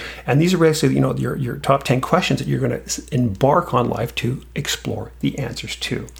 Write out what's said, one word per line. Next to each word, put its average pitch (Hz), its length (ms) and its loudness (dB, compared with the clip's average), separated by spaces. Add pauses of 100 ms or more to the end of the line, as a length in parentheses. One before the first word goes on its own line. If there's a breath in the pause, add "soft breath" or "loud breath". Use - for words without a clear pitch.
(280 loud breath)
And 135 140 4
these 180 120 4
are 180 40 4
basically, 156 380 4
you 135 60 4
know, 135 140 2
your, 127 220 -2
your 123 200 -4
top 139 260 2
ten 131 180 2
questions 160 380 2
that 135 80 -6
you're 139 120 0
gonna 123 260 -2
s-, - 140 -6 (100)
embark 131 640 2
on 123 140 2
life 120 280 -4
to 123 280 -2 (120)
explore 113 640 -6
the - 200 -2
answers 117 380 -8
to. 113 300 -6 (120)